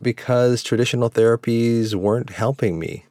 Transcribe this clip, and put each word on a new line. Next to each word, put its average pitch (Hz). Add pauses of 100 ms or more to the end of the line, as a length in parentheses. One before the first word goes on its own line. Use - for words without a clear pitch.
because 123
traditional 120
therapies 113
weren't 104
helping 110
me. -